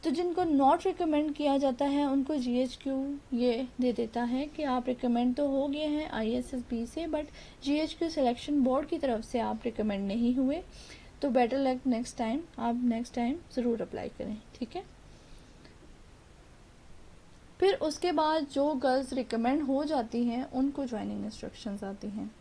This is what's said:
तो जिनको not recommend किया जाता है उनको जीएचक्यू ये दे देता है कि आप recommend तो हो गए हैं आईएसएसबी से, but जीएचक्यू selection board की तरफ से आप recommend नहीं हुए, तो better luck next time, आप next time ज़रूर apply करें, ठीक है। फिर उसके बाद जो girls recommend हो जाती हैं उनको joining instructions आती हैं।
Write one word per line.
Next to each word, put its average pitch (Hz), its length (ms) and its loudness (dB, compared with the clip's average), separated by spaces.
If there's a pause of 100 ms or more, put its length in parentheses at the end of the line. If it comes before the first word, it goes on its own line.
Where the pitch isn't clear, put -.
तो 320 60 2
जिनको 349 340 0
not 294 420 6
recommend 311 480 2
किया 285 240 2
जाता 269 260 2
है 285 220 2
उनको 277 300 2
जीएचक्यू 254 580 0 (400)
ये 240 320 2 (140)
दे 247 120 2
देता 233 300 -2
है 247 240 0
कि 302 160 -8
आप 254 260 0
recommend 247 480 2
तो 294 120 2
हो 277 200 2
गए 294 180 -2
हैं 302 240 -2
आईएसएसबी 240 760 -2
से, 320 200 -6
but 302 180 -2 (400)
जीएचक्यू 311 460 0
selection 277 520 2
board 262 260 2
की 330 100 -2
तरफ 226 260 0
से - 140 -2
आप 220 260 -2
recommend 214 440 -2
नहीं 233 260 2
हुए, 277 280 2 (600)
तो 285 80 2
better 247 280 4
luck 262 300 2
next 240 300 0
time, 233 200 0 (200)
आप 233 260 0
next 233 300 0
time 247 220 0 (180)
ज़रूर 233 280 0
apply - 260 -6
करें, 214 280 -8 (180)
ठीक - 220 -8
है। 381 80 -8 (2750)
फिर 392 140 6
उसके 330 380 0
बाद 311 400 2
जो 285 220 2
girls 262 380 2
recommend 247 500 0
हो 269 220 2
जाती 240 400 0
हैं 240 280 0
उनको 277 340 0
joining 208 380 -4
instructions 208 600 -8
आती 202 240 -8
हैं। 208 220 -8 (100)